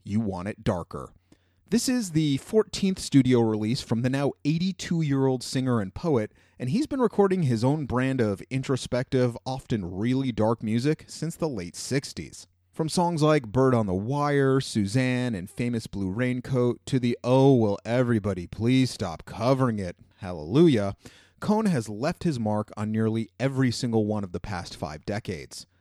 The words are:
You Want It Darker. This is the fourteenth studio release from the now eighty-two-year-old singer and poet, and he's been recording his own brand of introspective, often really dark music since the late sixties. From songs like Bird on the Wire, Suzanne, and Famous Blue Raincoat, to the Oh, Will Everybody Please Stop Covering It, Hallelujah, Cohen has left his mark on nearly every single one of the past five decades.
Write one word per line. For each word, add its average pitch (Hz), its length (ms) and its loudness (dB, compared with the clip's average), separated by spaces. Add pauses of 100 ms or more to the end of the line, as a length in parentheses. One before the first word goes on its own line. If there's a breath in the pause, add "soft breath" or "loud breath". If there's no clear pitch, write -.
You 104 180 -2
Want 92 260 -6
It 110 160 -10
Darker. 82 480 -4 (580 soft breath)
This - 180 0
is 240 240 -2
the 151 260 2
fourteenth 196 600 0
studio 127 440 4
release 110 400 0
from 113 200 -2
the 127 80 0
now 139 220 0 (120)
eighty-two-year-old 160 1000 0
singer 127 380 0
and 95 120 -6
poet, 127 380 0 (260 soft breath)
and 127 140 -4
he's 262 160 0
been 277 120 -2
recording 196 440 4
his 117 200 2
own 143 220 2
brand 127 340 0
of 104 300 0
introspective, 127 960 -2
often 113 500 -4
really 127 360 0
dark 107 320 0
music 120 440 0
since - 280 -8
the 165 120 -4
late 95 280 -8
sixties. - 720 -8 (260)
From 160 160 -4
songs 170 320 0
like 151 280 2
Bird 127 260 4
on 110 100 2
the 92 80 -2
Wire, 135 640 2
Suzanne, 123 760 0
and 90 120 -8
Famous 120 380 -4
Blue 98 240 -6
Raincoat, 123 800 0
to 131 120 0
the 120 240 0
Oh, 135 300 6
Will 110 320 4
Everybody 107 640 0
Please 123 420 2
Stop 85 360 -8
Covering 123 520 0
It, 90 180 -6 (220)
Hallelujah, 101 800 2 (440 loud breath)
Cohen 214 260 0
has 127 240 0
left 120 340 -6
his 147 160 -2
mark 107 380 -2
on 107 140 -4
nearly 110 480 0
every 127 320 2
single 113 340 0
one 104 180 -2
of 90 80 -10
the 104 80 -6
past 90 380 -10
five 76 300 -10
decades. 101 580 -8 (160)